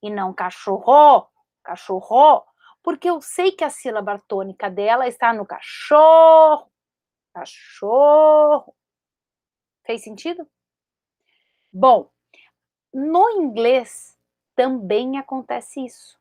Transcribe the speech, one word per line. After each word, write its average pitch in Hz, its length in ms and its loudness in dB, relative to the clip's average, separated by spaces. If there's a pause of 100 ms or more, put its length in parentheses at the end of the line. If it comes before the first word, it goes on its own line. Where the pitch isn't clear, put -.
e 208 80 -14
não 196 220 -10
cachorró, 220 960 2 (340)
cachorró, 214 800 -2 (380)
porque 339 280 -8
eu 330 100 -6
sei 370 320 -6
que 381 120 -10
a 294 60 -6
sílaba 208 560 -12
tônica 196 440 -12
dela 214 360 -4
está 247 260 -4
no 208 140 -8
cachorro, 320 1200 4 (640)
cachorro. 294 1400 0 (1120)
Fez 226 180 -10
sentido? 320 460 -14 (1200)
Bom, 208 380 0 (840)
no 320 380 -2
inglês 247 840 -6 (380)
também 254 640 -6
acontece - 680 -14
isso. - 360 -20